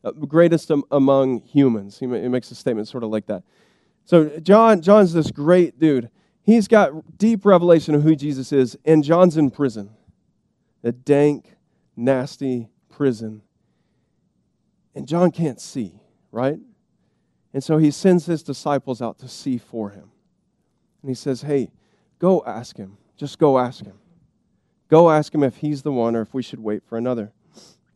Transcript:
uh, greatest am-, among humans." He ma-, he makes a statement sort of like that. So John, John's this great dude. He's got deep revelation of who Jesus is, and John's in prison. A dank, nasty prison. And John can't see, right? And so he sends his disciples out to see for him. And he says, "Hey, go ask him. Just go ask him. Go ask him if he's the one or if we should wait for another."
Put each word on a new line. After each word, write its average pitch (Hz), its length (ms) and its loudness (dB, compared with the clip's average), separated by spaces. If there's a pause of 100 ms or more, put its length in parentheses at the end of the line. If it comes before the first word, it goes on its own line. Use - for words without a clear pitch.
uh, - 80 -8
greatest 160 580 0
am-, 143 220 -2
among 135 480 0
humans." 110 600 0
He 131 60 -10
ma-, 123 120 -6
he 101 100 -6
makes 123 240 -6
a 120 40 -20
statement 110 340 -6
sort 120 140 -12
of 110 60 -8
like 107 180 -6
that. 92 160 -10 (600)
So 156 360 2
John, 202 420 4
John's 190 320 4
this 160 180 -2
great 156 480 0
dude. 135 300 0 (380)
He's 220 220 4
got 160 480 0
deep 214 280 0
revelation 170 480 4
of 147 100 2
who 156 120 4
Jesus 139 380 -6
is, 131 320 0
and 156 180 4
John's 165 320 4
in 143 160 0
prison. 107 380 -6 (920)
A 120 120 -4
dank, 143 640 -2 (360)
nasty 127 760 -6 (180)
prison. 110 540 -6 (1500)
And 139 140 -14
John 170 220 2
can't 151 280 -6
see, 104 400 -12 (320)
right? 127 260 -4 (960)
And 139 80 -8
so 156 180 0
he 151 120 2
sends 180 360 0
his 165 160 -6
disciples 135 580 -8
out 113 180 -10
to 127 80 -20
see 127 300 -8
for 110 320 -12
him. 101 200 -20 (920)
And 139 80 -12
he 127 60 -8
says, 131 260 -8
"Hey, 143 280 -4 (480)
go 185 280 0
ask 113 320 -14
him. 98 200 -18 (200)
Just - 220 -14
go 135 200 4
ask 123 240 -6
him. 98 160 -20 (880)
Go 165 240 4
ask 151 240 -2
him 147 80 -2
if 127 140 -4
he's 151 240 -6
the 151 100 -6
one 117 240 -2
or 113 60 -4
if 104 120 -12
we 131 80 -6
should 117 200 -16
wait 107 200 -8
for - 160 -12
another." 117 360 -6 (640)